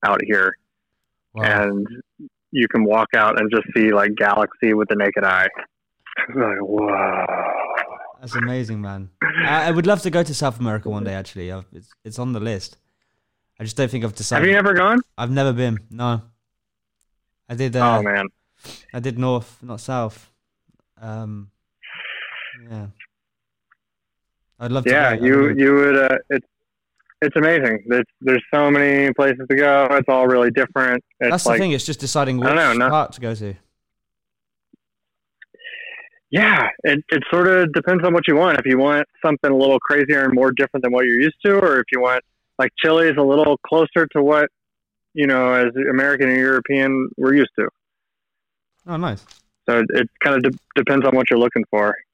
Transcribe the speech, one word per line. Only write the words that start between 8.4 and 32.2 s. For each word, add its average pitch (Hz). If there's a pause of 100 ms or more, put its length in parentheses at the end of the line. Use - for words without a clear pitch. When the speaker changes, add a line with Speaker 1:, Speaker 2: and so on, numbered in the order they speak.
Speaker 2:
man. 98 (120)
I, -
I -
would 165
love 202
to 190
go 170
to 151
South 127
America 110
one 104
day, 98
actually. 92
I've, 92
it's, 98 (160)
it's 110
on 127
the 110
list. 107 (840)
I 110
just 110
don't 131
think 123
I've 107
decided. 131
Speaker 1:
Have 185
you 196
never 202
gone? 196 (180)
Speaker 2:
I've 120
never 135
been, 120 (120)
no. 117 (1300)
I 120
did, 123
uh, 120
Speaker 1:
Oh, 104
man. 101 (680)
Speaker 2:
I 123
did 120
north, 123
not 120
south. 120 (680)
Um, 107 (1200)
yeah. 107 (1700)
I'd 120
love 131
to 127
Speaker 1:
Yeah, 131
Speaker 2:
go. 110
I 123
Speaker 1:
you, 135
Speaker 2:
would. 143
Speaker 1:
you 139
would, 143
uh, 131 (140)
it's, 135 (760)
it's 147
amazing. 143
There's, 123 (160)
there's 127 (120)
so 147
many 139
places 131
to 135
go. 139
It's 139
all 131
really 123
different. 127 (160)
It's 123
Speaker 2:
That's 175
the -
Speaker 1:
like, 117
Speaker 2:
thing. 185
It's 131
just -
deciding 131